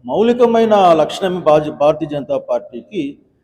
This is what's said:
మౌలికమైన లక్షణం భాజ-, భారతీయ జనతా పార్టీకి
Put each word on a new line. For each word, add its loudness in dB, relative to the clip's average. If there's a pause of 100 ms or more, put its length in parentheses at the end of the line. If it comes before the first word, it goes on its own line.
మౌలికమైన 2
లక్షణం -2
భాజ-, 2
భారతీయ 0
జనతా -6
పార్టీకి -8 (260)